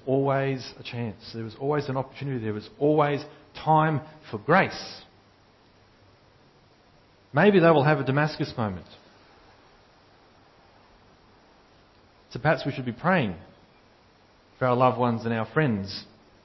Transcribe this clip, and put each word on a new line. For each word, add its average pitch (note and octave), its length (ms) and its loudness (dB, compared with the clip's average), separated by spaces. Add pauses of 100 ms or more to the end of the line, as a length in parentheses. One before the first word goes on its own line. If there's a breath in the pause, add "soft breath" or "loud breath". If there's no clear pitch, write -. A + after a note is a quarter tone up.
always C3+ 720 -2
a - 60 -18
chance. A#2+ 500 -10
There A2+ 100 -8
is A2 120 -12
always C#3+ 320 -2
an C3 80 -4
opportunity. C3+ 480 -6
There G#2+ 120 -4
is G#2+ 220 -12
always C#3+ 460 2 (320 loud breath)
time D#3 460 2 (280 loud breath)
for A2 80 -6
grace. D3 640 0 (2250)
Maybe F#3+ 260 6
they E3 120 8
will D3 140 6
have D3+ 140 4
a C3+ 60 -2
Damascus D3 520 -2
moment. G2 300 -4 (3500)
So - 80 -10
perhaps D#3 260 0
we C#3 80 -4
should B2+ 140 -8
be A#2+ 60 -4
praying C#3+ 420 0 (1200)
for C3 80 0
our B2 100 2
loved B2 220 4
ones A#2 260 0
and A#2 100 -2
our A2 120 -2
friends G#2+ 580 -2 (400)